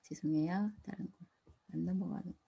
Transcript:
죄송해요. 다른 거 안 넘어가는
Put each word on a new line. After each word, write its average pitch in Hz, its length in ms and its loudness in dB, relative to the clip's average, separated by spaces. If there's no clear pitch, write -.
죄송해요. 165 680 2
다른 - 240 -6
거 - 180 -14
안 160 120 0
넘어가는 180 480 0